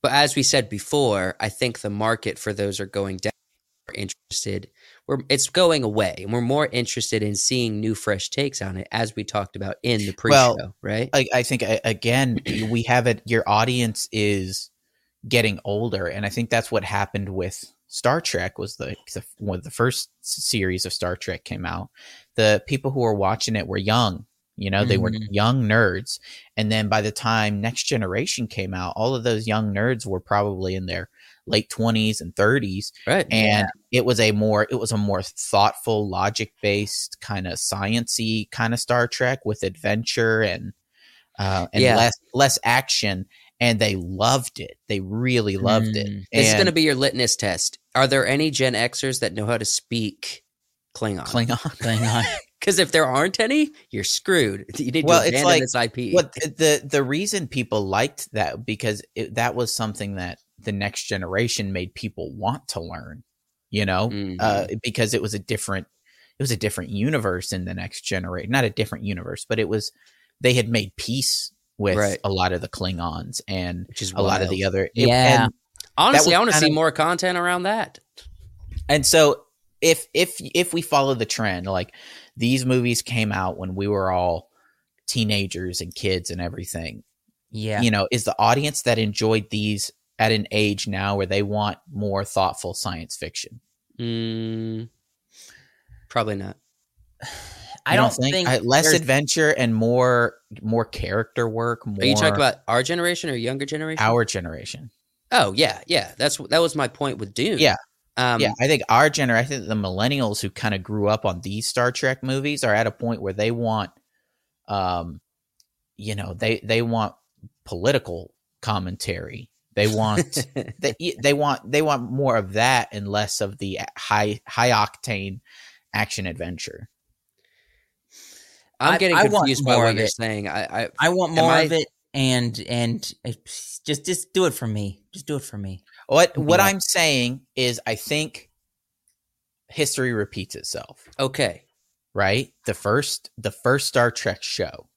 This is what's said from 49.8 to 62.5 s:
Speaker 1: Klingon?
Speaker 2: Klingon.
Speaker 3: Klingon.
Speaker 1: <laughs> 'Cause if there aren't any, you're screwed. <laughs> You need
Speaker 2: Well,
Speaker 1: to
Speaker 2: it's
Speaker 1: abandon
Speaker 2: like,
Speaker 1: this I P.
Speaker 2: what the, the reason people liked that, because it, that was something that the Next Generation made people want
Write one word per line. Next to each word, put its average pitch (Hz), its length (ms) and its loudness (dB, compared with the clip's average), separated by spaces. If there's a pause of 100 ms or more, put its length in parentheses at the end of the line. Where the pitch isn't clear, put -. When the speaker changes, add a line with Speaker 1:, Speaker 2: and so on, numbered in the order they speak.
Speaker 1:
Klingon? 101 300 -4
Speaker 2:
Klingon. 120 320 -2 (200)
Speaker 3:
Klingon. 113 520 0
Speaker 1:
<laughs> - 60 -4 (260)
'Cause 196 180 2
if 170 120 2
there 160 140 6
aren't 143 340 0
any, 294 300 2 (220)
you're 104 120 -4
screwed. 113 720 0
<laughs> - 60 -8
You 127 120 -2
need 151 140 0
Speaker 2:
Well, 165 160 8
Speaker 1:
to 110 60 2
Speaker 2:
it's 170 60 2
Speaker 1:
abandon 139 180 2
Speaker 2:
like, 160 100 6
Speaker 1:
this 127 140 -4
I 120 120 2
P. 123 260 -6
Speaker 2:
what 170 200 2
the, 151 500 0
the 139 200 0
reason 165 440 -2
people 107 380 -2
liked 101 480 -2
that, 92 320 -4
because 107 380 -4 (100)
it, - 220 -8
that 120 180 0
was 120 220 -2
something 101 400 -4
that 90 240 -8 (180)
the - 140 -6
Next 101 320 -4
Generation 98 720 -2
made 92 200 -6
people 82 420 -10
want 113 340 -4